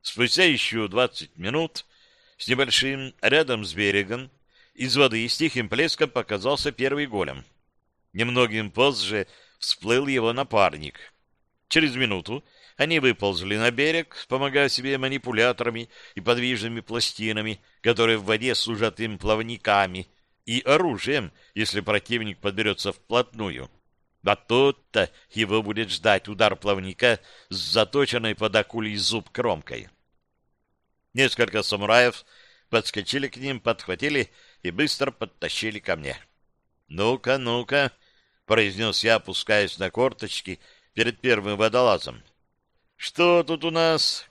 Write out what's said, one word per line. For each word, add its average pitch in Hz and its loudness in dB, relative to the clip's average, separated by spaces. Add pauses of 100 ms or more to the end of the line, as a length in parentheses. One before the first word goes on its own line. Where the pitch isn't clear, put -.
Спустя 123 2
ещё 113 2
двадцать 104 -2
минут 127 -4 (500)
с - -10
небольшим 135 0
рядом 127 2
с 80 -10
берегом 101 0 (440)
из 131 -2
воды 117 4
с - -4
тихим 127 -2
плеском 151 0
показался 120 -2
первый 139 -2
голем. 80 -4 (680)
Немногим 110 0
позже 107 0 (320)
всплыл 123 -2
его 120 0
напарник. 95 -2 (560)
Через 151 2
минуту 113 -4 (320)
они 156 2
выползли 101 0
на 117 2
берег, 156 -2
помогая 139 0
себе 135 -2
манипуляторами 120 -2 (260)
и 101 -10
подвижными 117 -2
пластинами, 110 -4 (200)
которые 117 4
в 101 -8
воде 110 0
служат 110 -2
им 107 -6
плавниками, 104 0 (380)
и 117 -4
оружием, 135 0 (220)
если 107 -2
противник 107 -4
подберётся 101 -2
вплотную. 107 -4 (560)
А 101 4
тут-то 120 2 (220)
его 107 0
будет 104 -4
ждать 101 2
удар 104 2
плавника 98 0 (280)
с 95 -10
заточенной 113 0
под 107 0
акулий 107 0
зуб 101 -4
кромкой. 80 -4 (1300)
Несколько 120 2
самураев 113 4 (440)
подскочили 117 -2
к - -14
ним, 131 -8
подхватили 127 -4 (320)
и 87 -4
быстро 135 -2
подтащили 104 -8
ко 92 -4
мне. 69 -10 (720)
"Ну-ка, 123 0
ну-ка", — 123 0 (540)
произнёс 107 2
я, 113 6
опускаясь 101 0
на 92 -4
корточки 110 -4 (360)
перед 113 -2
первым 104 0
водолазом. 107 2 (760)
Что 175 2
тут 151 -6
у 165 -2
нас? 165 0